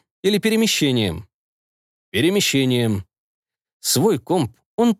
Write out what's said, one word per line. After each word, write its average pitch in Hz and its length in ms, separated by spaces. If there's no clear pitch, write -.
или - 160
перемещением?» 139 880
«Перемещением». 123 920
Свой 160 400
комп 151 360
он 226 240